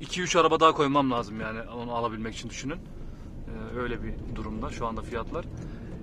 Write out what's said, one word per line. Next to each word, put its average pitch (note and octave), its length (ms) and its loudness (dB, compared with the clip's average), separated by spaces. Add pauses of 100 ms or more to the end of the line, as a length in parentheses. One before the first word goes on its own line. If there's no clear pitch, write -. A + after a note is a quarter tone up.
iki F3+ 220 -2
üç E3+ 140 2
araba D#3+ 240 8
daha D#3+ 120 10
koymam C#3+ 380 6
lazım A2 300 -2
yani A2 220 -4
onu A#2 300 -6
alabilmek A2+ 420 0
için A#2+ 160 -8
düşünün. C#3+ 260 -6
Ee, - 1000 -8
öyle A#2+ 240 -2
bir A2 340 -6
durumda A2 340 -4
şu A#2+ 160 -4
anda A2+ 160 -2
fiyatlar. A#2 420 -4 (580)